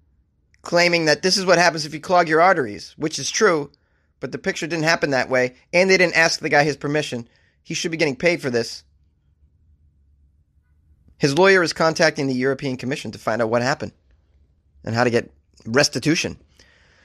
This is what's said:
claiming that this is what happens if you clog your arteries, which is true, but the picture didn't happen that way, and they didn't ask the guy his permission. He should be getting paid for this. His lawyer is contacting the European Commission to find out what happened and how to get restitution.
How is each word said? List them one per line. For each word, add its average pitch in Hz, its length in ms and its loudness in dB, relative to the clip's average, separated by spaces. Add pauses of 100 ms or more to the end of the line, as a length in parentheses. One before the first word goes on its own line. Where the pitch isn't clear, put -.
(640)
claiming 170 440 2
that 147 160 2
this 185 140 0
is 190 80 -4
what 175 140 4
happens 165 260 2
if 156 80 -12
you 156 80 -12
clog 175 280 2
your 156 120 2
arteries, 143 560 0
which 156 220 -6
is 139 100 -8
true, 175 440 0 (480)
but 131 100 -10
the 135 80 -10
picture 185 300 -6
didn't 160 160 -4
happen 160 260 0
that 127 180 -2
way, 127 280 0 (160)
and 190 180 4
they 190 60 6
didn't 180 200 2
ask 165 220 2
the 160 100 -6
guy 143 140 4
his 147 140 -2
permission. 143 520 -6 (360)
He 165 100 -10
should 170 160 -6
be 160 60 -6
getting 151 180 0
paid 175 260 0
for 139 100 -6
this. 117 340 -4 (2250)
His 143 200 0
lawyer 190 280 4
is 151 80 -4
contacting 156 560 0
the 131 60 -2
European 131 420 -4
Commission 127 340 -8
to 101 80 -14
find 113 240 -4
out 110 80 -2
what 120 120 0
happened 139 300 -4 (920)
and 110 100 -6
how 120 80 0
to 123 80 2
get 117 220 -2 (340)
restitution. 127 720 0 (680)